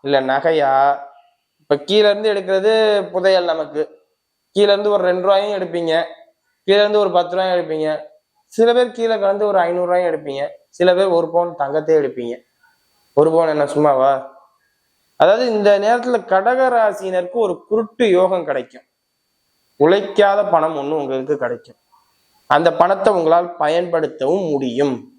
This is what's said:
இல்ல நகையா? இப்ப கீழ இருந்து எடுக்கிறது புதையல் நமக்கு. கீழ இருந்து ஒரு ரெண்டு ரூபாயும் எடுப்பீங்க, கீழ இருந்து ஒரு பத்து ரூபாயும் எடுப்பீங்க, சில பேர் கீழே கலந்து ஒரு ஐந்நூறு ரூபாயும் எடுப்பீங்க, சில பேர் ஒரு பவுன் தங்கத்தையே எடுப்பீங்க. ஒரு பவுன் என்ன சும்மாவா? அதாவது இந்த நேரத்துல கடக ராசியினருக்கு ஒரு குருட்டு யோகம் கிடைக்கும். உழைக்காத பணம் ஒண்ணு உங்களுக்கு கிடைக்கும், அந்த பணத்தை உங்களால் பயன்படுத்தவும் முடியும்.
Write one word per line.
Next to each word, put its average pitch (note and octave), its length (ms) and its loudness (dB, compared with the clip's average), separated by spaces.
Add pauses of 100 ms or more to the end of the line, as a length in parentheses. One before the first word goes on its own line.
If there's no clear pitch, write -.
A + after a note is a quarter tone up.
இல்ல C#3 160 2 (120)
நகையா? C#3+ 400 0 (960)
இப்ப C#3+ 160 -2
கீழ G#3 240 4
இருந்து G#3 200 -2
எடுக்கிறது F#3+ 400 0 (380)
புதையல் F3+ 420 0
நமக்கு. D3+ 320 -4 (720)
கீழ G3+ 100 4
இருந்து G3+ 280 0
ஒரு G3 140 0
ரெண்டு F3+ 180 -2
ரூபாயும் G3+ 300 0
எடுப்பீங்க, E3+ 360 -4 (760)
கீழ G3+ 100 4
இருந்து G#3 240 2
ஒரு G3 140 0
பத்து F3 180 0
ரூபாயும் F#3 220 -2
எடுப்பீங்க, D#3 420 -4 (540)
சில A#3 200 2
பேர் A#3+ 240 0
கீழே A3+ 220 -2
கலந்து G3+ 280 0
ஒரு G3 120 2
ஐந்நூறு F3 300 0
ரூபாயும் F3+ 220 0
எடுப்பீங்க, D3 380 -6 (220)
சில F3+ 240 2
பேர் F#3 220 0
ஒரு E3 180 -2
பவுன் F3 260 -2
தங்கத்தையே D3+ 400 0
எடுப்பீங்க. A#2+ 340 -6 (840)
ஒரு D#3 140 4
பவுன் D#3+ 240 0
என்ன D3 200 -2
சும்மாவா? C#3 360 2 (1080)
அதாவது G#3+ 320 2
இந்த G3+ 260 4
நேரத்துல A#3 540 -2
கடக B3 400 2
ராசியினருக்கு F#3+ 760 -2
ஒரு F3+ 80 -4 (140)
குருட்டு A3 420 -2
யோகம் F3+ 400 0
கிடைக்கும். B2+ 380 -8 (920)
உழைக்காத G3 680 2
பணம் D#3+ 300 0
ஒண்ணு D3 220 -4
உங்களுக்கு C3+ 360 -4
கிடைக்கும், A#2+ 420 -10 (680)
அந்த D#3+ 240 4
பணத்தை F#3+ 380 2
உங்களால் F3 520 0
பயன்படுத்தவும் D#3+ 880 -4
முடியும். C3 480 -2 (180)